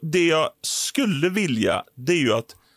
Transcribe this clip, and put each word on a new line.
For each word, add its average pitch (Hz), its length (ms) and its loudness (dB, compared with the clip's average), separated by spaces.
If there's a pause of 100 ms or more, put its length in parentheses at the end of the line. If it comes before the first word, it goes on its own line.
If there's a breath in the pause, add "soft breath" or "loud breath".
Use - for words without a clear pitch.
det 170 240 0
jag 156 240 2 (120)
skulle 180 680 -2
vilja, 117 540 0 (120)
det 131 180 -2
är 175 40 2
ju 127 160 2
att 113 220 -4 (220)